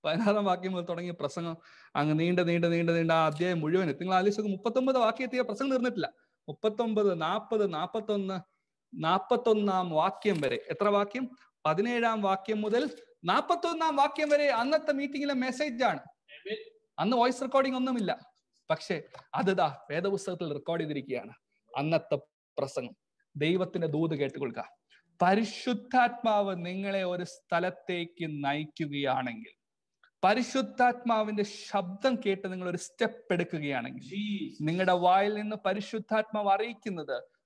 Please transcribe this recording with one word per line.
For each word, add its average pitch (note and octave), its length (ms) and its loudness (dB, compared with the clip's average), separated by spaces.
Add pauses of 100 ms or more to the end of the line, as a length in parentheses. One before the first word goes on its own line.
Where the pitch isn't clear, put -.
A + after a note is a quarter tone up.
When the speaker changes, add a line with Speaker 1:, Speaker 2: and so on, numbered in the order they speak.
Speaker 1:
പതിനാറാം G#3 400 2
വാക്യം F3+ 280 0
മുതൽ F3+ 120 -4
തുടങ്ങിയ F3 280 -6
പ്രസംഗം E3 440 -6 (400)
അങ്ങ് D3+ 220 2
നീണ്ട്, F3 300 4
നീണ്ട്, E3+ 240 2
നീണ്ട്, E3+ 200 2
നീണ്ട് E3 200 2
ആ D#3+ 140 6
അധ്യായം E3 340 0
മുഴുവൻ. E3+ 260 2
നിങ്ങൾ E3+ 280 -2
ആലോചിച്ച് G3+ 260 2
നോക്ക്, G#3 120 -2
മുപ്പത്തൊമ്പത് B3+ 460 0
വാക്യം A3+ 260 2
എത്തിയ B3 180 -2
പ്രസംഗം B3 280 -2
തീർന്നിട്ടില്ല. B3 420 0 (360)
മുപ്പത്തൊമ്പത്, G#3 760 0
നാപ്പത്, G3+ 520 0
നാപ്പത്തൊന്ന്, G3 680 -4 (540)
നാപ്പത്തൊന്നാം G3 960 2
വാക്യം F3 500 2
വരെ. B2+ 280 -2
എത്ര G#3 200 0
വാക്യം? G#3 480 0 (300)
പതിനേഴാം A3+ 560 2
വാക്യം G3 380 0
മുതൽ A#3 300 0 (340)
നാപ്പത്തൊന്നാം D#4+ 720 2
വാക്യം D4 320 2
വരെ D4 200 4
അന്നത്തെ C#4+ 440 2
മീറ്റിംഗിലെ C#4 420 -2
മെസ്സേജ് B3+ 500 -2
ആണ്. F#3+ 140 2
Speaker 2:
ആമേൻ. - 640 -12 (340)
Speaker 1:
അന്ന് G#3+ 180 2
വോയിസ് B3+ 240 2
റെക്കോർഡിംഗ് C4+ 360 2
ഒന്നുമില്ല. B3 420 -2 (520)
പക്ഷേ D#3 320 -2 (320)
അത് G3 120 0
ദാ F3+ 300 2 (140)
വേദപുസ്തകത്തിൽ F3+ 640 -4
റെക്കോർഡ് E3 280 -4
ചെയ്തിരിക്കുകയാണ്. C3+ 520 -6 (440)
അന്നത്തെ D3+ 380 0 (440)
പ്രസംഗം. C3 380 -6 (400)
ദൈവത്തിന്റെ F3 500 0
ദൂത് D#3 280 0
കേട്ടുകൊള്ളുക. C3+ 640 -6 (440)
പരിശുദ്ധാത്മാവ് G#3 1400 2
നിങ്ങളെ F#3+ 380 -4
ഒരു F3+ 200 -4
സ്ഥലത്തേക്ക് E3+ 1200 -4
നയിക്കുകയാണെങ്കിൽ, C#3 1080 -4 (720)
പരിശുദ്ധാത്മാവിന്റെ A#3 1160 2
ശബ്ദം G3+ 760 -2 (100)
കേട്ട് G3 260 -2
നിങ്ങൾ F3+ 180 -6
ഒരു F3 60 -2
സ്റ്റെപ്പ് - 560 -4
എടുക്കുകയാണെങ്കിൽ, D3 720 -4
Speaker 2:
ജീസസ്. F#3+ 640 -6
Speaker 1:
നിങ്ങളുടെ F3+ 240 4
വായിൽ F#3+ 420 6
നിന്ന് G#3+ 220 -4
പരിശുദ്ധാത്മാവ് G#3+ 920 -2
അറിയിക്കുന്നത് G3 720 -2 (240)